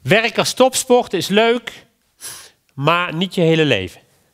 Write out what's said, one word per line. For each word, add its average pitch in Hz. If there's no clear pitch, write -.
Werk 220
als 170
topsport 247
is 180
leuk, 233
maar 165
niet 180
je 190
hele 160
leven. 101